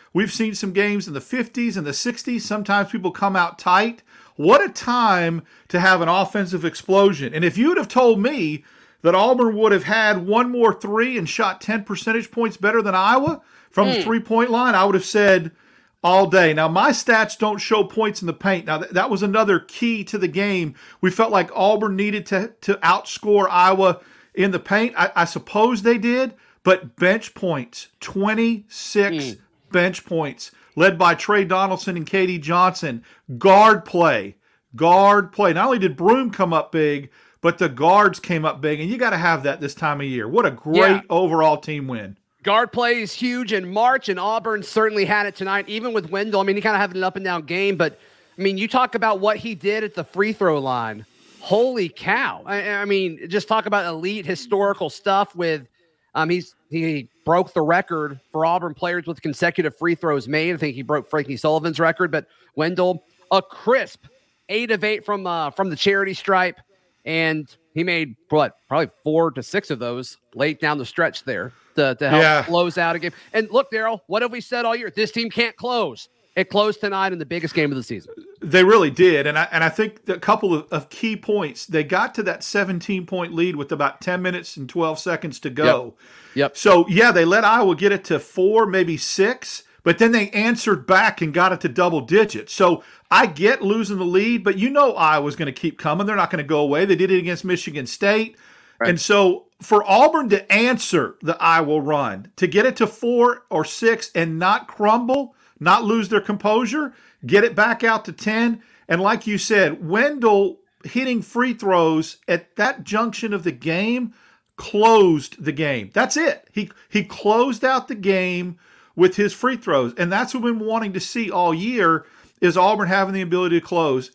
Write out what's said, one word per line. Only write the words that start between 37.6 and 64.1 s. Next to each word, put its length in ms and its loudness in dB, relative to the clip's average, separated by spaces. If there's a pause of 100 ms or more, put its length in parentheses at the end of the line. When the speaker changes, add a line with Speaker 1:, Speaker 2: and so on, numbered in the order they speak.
Speaker 1:
guards 500 4
came 240 -4
up 160 -4
big, 200 -2
and 100 -6
you 80 -4
gotta 180 0
have 280 0
that 180 -4
this 120 -8
time 280 -4
of 40 -6
year. 220 -6
What 160 0
a 60 2
great 460 2
Speaker 2:
Yeah. 120 -4
Speaker 1:
overall 480 2
team 320 -10
win. 300 -12 (260)
Speaker 2:
Guard 280 0
play 280 0
is 120 -8
huge 400 -6
in 200 -4
March, 360 0
and 100 -4
Auburn 460 -4
certainly 400 0
had 220 0
it 100 -10
tonight, 320 -4
even 240 -6
with 180 -4
Wendell. 300 -2
I 20 -2
mean, 140 0
he 60 -6
kinda 140 0
had 160 -2
an 120 -6
up-and-down 380 -6
game, 340 -4
but, 240 -2 (360)
I 60 -8
mean, 160 -2
you 80 -4
talk 300 0
about 240 0
what 160 0
he 180 -10
did 300 -4
at 100 -10
the 80 -8
free 300 -4
throw 260 0
line. 480 -6 (320)
Holy 500 0
cow. 560 -4
I, 240 -6
I 160 -4
mean, 440 -4
just 180 -4
talk 200 0
about 200 -2
elite 400 -8
historical 640 -2
stuff 460 -2
with, 320 -4 (480)
um, 140 0
he's, 260 -6 (120)
he 400 -6 (160)
broke 300 0
the 80 0
record 560 -2 (140)
for 120 0
Auburn 300 -2
players 320 -6
with 160 -10
consecutive 560 -2
free 160 0
throws 320 -2
made. 260 -2
I 40 -4
think 180 -6
he 80 -12
broke 260 -4
Frankie 280 -4
Sullivan's 420 -2
record, 320 0
but 160 -6 (300)
Wendell, 480 -2 (260)
a 100 4
crisp 680 -4 (420)